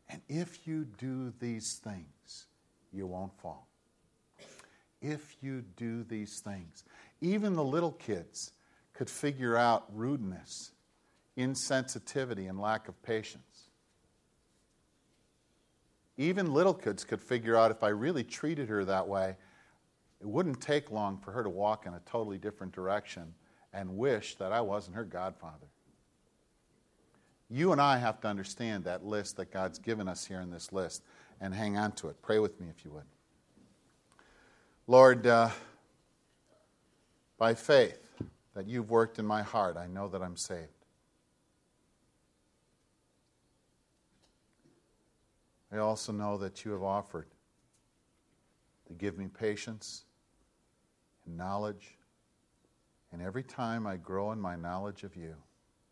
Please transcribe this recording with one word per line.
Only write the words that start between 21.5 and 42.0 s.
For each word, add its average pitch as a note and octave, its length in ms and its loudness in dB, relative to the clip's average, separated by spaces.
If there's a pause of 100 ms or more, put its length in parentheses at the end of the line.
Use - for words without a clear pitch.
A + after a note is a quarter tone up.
in F#2 80 -10
a E2+ 60 -14
totally G#2+ 360 -4
different G2+ 380 -8
direction F#2 580 -4 (400)
and F#2+ 240 -8
wish A2+ 380 0
that F#2+ 180 -4
I A#2 80 2
wasn't G2 360 -4
her A2+ 80 -6
godfather. F2 600 -10 (1800)
You D#3+ 240 4
and C#3+ 80 6
I C#3 160 8
have A#2+ 240 0
to A2 80 -2
understand G2+ 560 -4
that F2+ 180 -4
list G2+ 360 -4
that F#2 120 -6
God's F#2 280 -4
given G#2+ 300 -4
us F2+ 180 -6
here F#2 140 -8
in F2+ 100 -8
this F2 240 -12
list F#2 280 -4 (380)
and F#2+ 140 -6
hang G#2 240 -2
on G#2 140 0
to - 160 -8
it. - 120 -12
Pray A2 180 4
with G#2+ 220 2
me F2 80 -12
if - 160 -18
you D#2 60 -16
would. D2 160 -16 (1800)
Lord, B2+ 400 12
uh, A#2 220 8 (1900)
by A2+ 160 6
faith B2+ 440 6 (560)
that G2 120 -8
you've A2+ 240 -4
worked A2+ 280 6
in A2 60 -2
my G#2+ 160 0
heart, G2 380 0
I F2 80 -8
know F#2+ 220 -6
that F#2 120 -6
I'm F2+ 160 -8
saved. E2+ 300 -8 (4000)